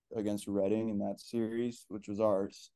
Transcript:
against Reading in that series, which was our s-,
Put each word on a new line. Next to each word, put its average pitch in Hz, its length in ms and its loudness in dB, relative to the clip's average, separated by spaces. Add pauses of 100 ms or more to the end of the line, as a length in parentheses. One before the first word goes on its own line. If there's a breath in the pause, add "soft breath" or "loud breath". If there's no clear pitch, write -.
(140)
against 104 340 -2
Reading 101 420 2
in 101 80 0
that 98 200 -2
series, 117 720 -2
which 101 200 -10
was 104 120 -2
our 101 280 4
s-, - 280 -20